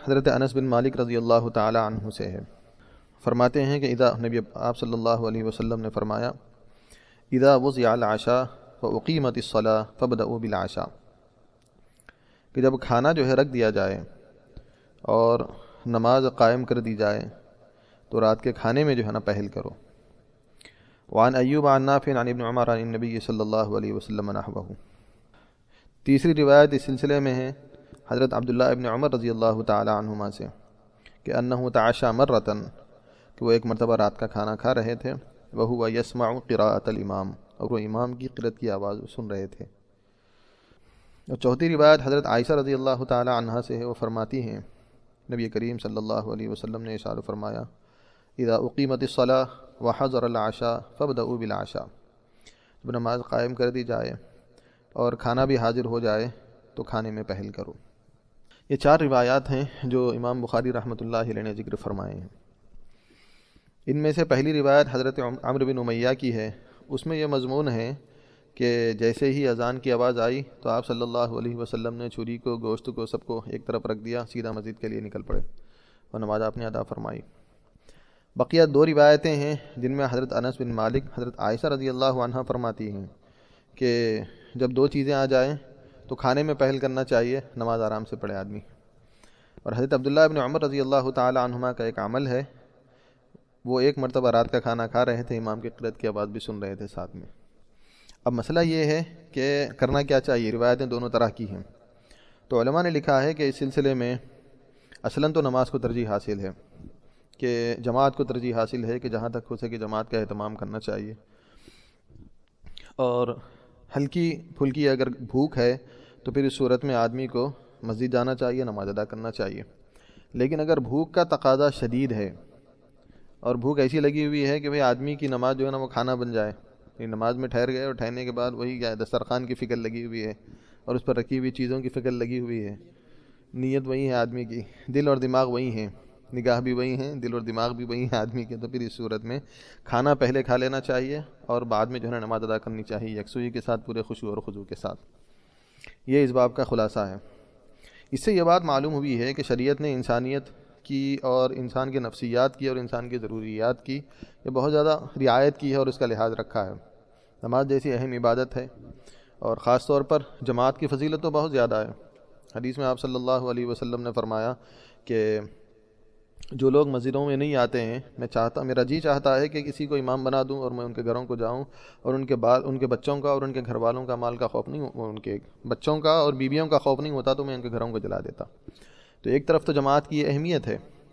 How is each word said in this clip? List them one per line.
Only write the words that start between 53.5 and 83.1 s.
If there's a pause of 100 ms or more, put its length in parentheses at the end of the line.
کر
دی
جائے (800)
اور
کھانا
بھی
حاضر
ہو
جائے (460)
تو
کھانے
میں
پہل
کرو۔ (960)
یہ
چار
روایات
ہیں (200)
جو
امام
بخاری
رحمۃ
اللہ
علیہ
نے
ذکر
فرمائے
ہیں۔ (1600)
ان
میں
سے
پہلی
روایت
حضرت
عم-،
عمرو
بن
امیہ (100)
کی
ہے۔ (380)
اس
میں
یہ
مضمون
ہے (640)
کہ
جیسے
ہی
اذان
کی
آواز
آئی (200)
تو
آپ
صلی
اللہ
علیہ
وسلم
نے
چھری
کو،
گوشت
کو،
سب
کو
ایک
طرف
رکھ
دیا،
سیدھا
مسجد
کے
لیے
نکل
پڑے (680)
اور
نماز
آپ
نے
ادا
فرمائی۔ (1160)
بقیہ
دو
روایتیں
ہیں (220)
جن
میں
حضرت
انس
بن
مالک، (120)
حضرت
عائشہ
رضی
اللہ
عنہا
فرماتی
ہیں (680)